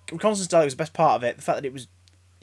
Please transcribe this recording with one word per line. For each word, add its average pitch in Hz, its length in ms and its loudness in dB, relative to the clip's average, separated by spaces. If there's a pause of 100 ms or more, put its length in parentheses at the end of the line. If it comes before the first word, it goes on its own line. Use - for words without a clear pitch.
(100)
Reconnaissance 196 380 -2
Dalek 165 160 6
was 139 100 -2
the 127 40 -20
best 156 140 -6
part 147 240 2
of 120 80 -4
it, 120 120 -2
the 147 60 -20
fact - 160 -2
that 143 80 -8
it 127 60 -6
was 131 160 -16 (540)